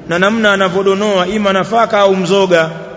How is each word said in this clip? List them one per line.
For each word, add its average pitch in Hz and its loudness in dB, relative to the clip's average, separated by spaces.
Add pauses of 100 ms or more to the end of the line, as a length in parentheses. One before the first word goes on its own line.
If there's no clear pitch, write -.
na 170 -2
namna 208 2
anavyodonoa 196 0
ima 202 -2
nafaka 214 0
au 196 4
mzoga 185 2 (280)